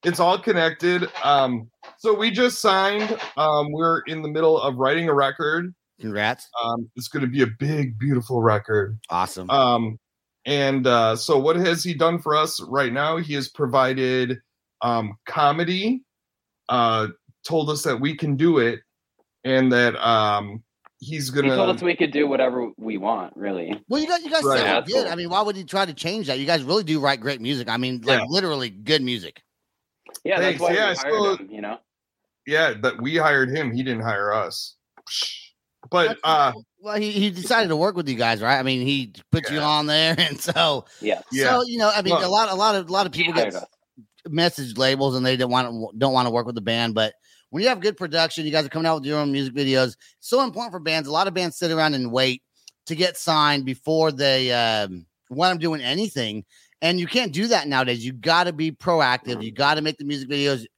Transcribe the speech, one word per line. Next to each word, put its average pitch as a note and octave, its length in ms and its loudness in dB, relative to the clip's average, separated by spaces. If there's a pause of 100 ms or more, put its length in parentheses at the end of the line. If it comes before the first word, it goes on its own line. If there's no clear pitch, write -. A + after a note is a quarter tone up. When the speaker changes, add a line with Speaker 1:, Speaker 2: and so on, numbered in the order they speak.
Speaker 1:
It's F3 160 0
all F3 180 4
connected. F3 720 2 (140)
Um, B2+ 440 2 (300)
so A3 160 2
we A3 160 0
just B3 300 0
signed. G#3 580 2 (180)
Um, D3+ 360 2
we're E3 340 2
in D#3+ 160 -8
the D3+ 60 -6
middle D#3 320 4
of C3+ 160 -2
writing D3 320 2
a D3+ 60 4
record. D#3 600 0 (260)
Speaker 2:
Congrats. G#2+ 480 -2 (140)
Speaker 1:
Um, A#2 320 -4
it's B2 140 -12
gonna C#3 180 -4
be B2+ 160 2
a B2 40 4 (120)
big, C#3 400 -2
beautiful B2+ 420 0
record. G#2+ 580 2 (120)
Speaker 2:
Awesome. F#2 400 -4
Speaker 1:
Um, A#2+ 480 2 (460)
and, C3+ 420 0
uh, A#2 300 4
so C#3+ 240 2
what D#3 160 4
has F3 260 0
he F3+ 120 -4
done E3 260 2
for D3+ 160 0
us D#3 260 0
right B2 300 -2
now? D3 240 0
He D3+ 180 -6
has C#3 140 -4
provided, B2+ 920 0 (420)
um, A2+ 360 -2 (100)
comedy, F3 760 0 (680)
uh, A2+ 400 2 (360)
told D#3 260 0
us D3+ 120 -4
that C3 180 0
we D3 160 -2
can D3 200 -2
do D#3+ 220 4
it, A#2 220 2 (640)
and C3 280 4
that, A#2+ 220 4 (100)
um, G#2+ 600 0 (340)
he's C#3 300 -8
Speaker 3:
He B2+ 140 -10
Speaker 1:
gonna C3+ 120 4
Speaker 3:
told F3+ 220 2
us - 60 -10
we F3 120 0
could D#3+ 180 0
do C#3+ 140 2
whatever B2+ 500 0
we A2 220 -8
want, G2 380 -4
really. F#2 520 -6
Speaker 2:
Well, C4+ 120 -2
you D#4 80 -4
got, E4+ 140 -2
you D4+ 80 -10
guys D#4 120 0
Speaker 1:
Right. C3+ 160 2
Speaker 2:
sound G#2+ 100 0
Speaker 3:
Yeah, F#2+ 120 2
that's D#3+ 120 -8
Speaker 2:
good. A#3+ 120 0
Speaker 3:
cool. E3 80 -6
Speaker 2:
I - 40 -4
mean, F3 140 -8
why F#3+ 120 0
would G#3 140 -2
he F#3+ 60 -10
try F#3+ 240 -2
to D#3+ 80 -8
change F3+ 320 -6
that? C3 140 -4
You C#3 60 -4
guys D#3 180 2
really F#3 200 0
do D#3 140 0
write C#3 220 0
great B2+ 200 -4
music. B2 280 -4
I A2+ 80 -2
mean, B2+ 280 -2
like, C3 160 2
Speaker 1:
Yeah. - 80 -4
Speaker 2:
literally D3+ 420 -2
good G#2+ 320 0
music. A#2 400 -6 (840)
Speaker 3:
Yeah, F#3 140 0
Speaker 1:
Thanks. F3+ 220 0
Speaker 3:
that's F3 100 2
why F3+ 60 2
Speaker 1:
Yeah, G#3 140 2
Speaker 3:
we F3+ 60 -4
hired C#3+ 160 -2 (260)
Speaker 1:
so - 60 -14
Speaker 3:
him, F#2+ 60 -20
you G#2+ 120 -14
know? G#2 160 -10 (680)
Speaker 1:
Yeah, D3+ 360 2
that B2 180 -2
we C#3+ 160 -2
hired D3 320 4
him. C#3 240 -4
He B2 100 -2
didn't A#2+ 200 -4
hire G#2 300 -2
us. G2+ 440 -4 (1120)
But, F3 180 2
Speaker 2:
That's E3 160 -4
Speaker 1:
uh, D3+ 280 4 (280)
Speaker 2:
well, G#3 160 -6
he, G#3+ 140 -2
he G3+ 200 0
decided G3 380 0
to D#3+ 80 0
work F3 200 0
with E3 120 -4
you C3 60 -2
guys, A#2 260 0
right? B2+ 180 2
I C3 40 -2
mean, B2+ 240 0
he C3+ 260 -2 (200)
put D#3+ 180 -4
you D3+ 60 -2
Speaker 1:
Yeah. D3+ 100 0
Speaker 2:
on D3+ 200 0
there, D#3 280 2
<laughs> - 40 -4
and D#3 220 -2
so D#3 440 0 (160)
Speaker 3:
Yeah. - 200 -2 (120)
Speaker 1:
Yeah. C4 180 2
Speaker 2:
so, B3 160 2
you A#3+ 120 -8
know, G#3+ 140 4
I G#3 100 0
mean, F3+ 120 2
Speaker 1:
Look. D3+ 100 2
Speaker 2:
a F3+ 40 -2
lot, G#3 220 2
a F#3+ 40 -2
lot G#3 220 2
of, F3+ 120 -4
a E3+ 40 -6
lot F#3+ 140 2
of D3+ 80 -8
Speaker 3:
He E3 100 -2
Speaker 2:
people D#3+ 160 0
Speaker 3:
hired G#2 140 0
Speaker 2:
get F2+ 80 -8
Speaker 3:
us. - 60 -18 (600)
Speaker 2:
message D3+ 480 0
labels C3+ 400 2
and B2+ 100 0
they C3 100 2
don't B2+ 140 0
want, A#2 480 -2
don't C3+ 140 4
wanna B2 180 2
work A#2 160 0
with A#2+ 80 -8
the A#2 60 -6
band, A#2 340 -2
but G#2+ 200 0 (360)
when D#3+ 120 -4
you A#3+ 60 4
have A#3 120 0
good G3+ 160 -2
production, E3 500 -2
you D3 60 -4
guys D#3 120 2
are C3+ 60 -10
coming D#3+ 160 -2
out D#3+ 100 2
with C#3 80 -6
your D3+ 140 -2
own D3 140 0
music C3+ 220 -4
videos. C3 420 2 (240)
So C4 220 0
important A#3 300 -6
for F#3 80 -10
bands. D#3+ 280 -4
A D3 40 -6
lot F3 160 2
of F3+ 60 -6
bands F3+ 220 -4
sit E3+ 140 -2
around D#3 240 2
and B2+ 180 -2
wait B2+ 300 2 (440)
to E3 80 -6
get F3 240 0
signed D3 480 2
before D#3 460 0
they, C3 400 2
um, G#2+ 520 0 (240)
want D#3+ 220 0
them F3+ 80 -2
doing D#3+ 240 -2
anything, B2 600 -4 (360)
and E3+ 180 0
you F3 80 -2
can't A#3 260 -2
do G3 160 -2
that F3 200 0
nowadays. B2+ 380 0
You C3 60 -6
gotta E3 400 2
be D#3+ 200 -4
proactive. C3 600 0
Speaker 3:
Mm-hmm. G#2+ 80 -8
Speaker 2:
You A2 100 -10
gotta C#3+ 300 2
make D3+ 160 -4
the D3 60 -12
music C#3 260 -6
videos C#3 340 0 (140)